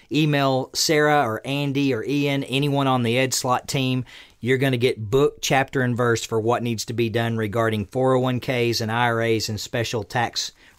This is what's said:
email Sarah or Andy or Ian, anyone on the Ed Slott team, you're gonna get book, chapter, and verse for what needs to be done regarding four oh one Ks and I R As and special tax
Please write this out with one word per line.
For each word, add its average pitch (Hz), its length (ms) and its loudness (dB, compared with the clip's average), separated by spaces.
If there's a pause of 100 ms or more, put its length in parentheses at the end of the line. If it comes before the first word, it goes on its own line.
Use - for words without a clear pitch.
(100)
email 139 600 2
Sarah 151 520 2
or 110 200 -4
Andy 139 480 0
or 110 120 -2
Ian, 139 400 0
anyone 139 420 0
on 127 160 2
the 117 160 0
Ed 131 160 0
Slott 123 340 -2
team, 127 360 -2 (360)
you're 127 180 2
gonna 131 180 2
get 113 340 0
book, 143 300 2
chapter, 139 400 0
and 123 160 0
verse 117 280 0
for 113 140 -2
what 110 240 0
needs 117 240 -4
to 120 60 -8
be 113 160 0
done 117 300 -2
regarding 110 480 0
four 131 280 0
oh 127 60 2
one 127 200 0
Ks 120 420 -2
and 110 100 -4
I 120 140 0
R 117 160 0
As 113 260 0
and 107 100 -4
special 113 460 -4
tax - 480 -4 (260)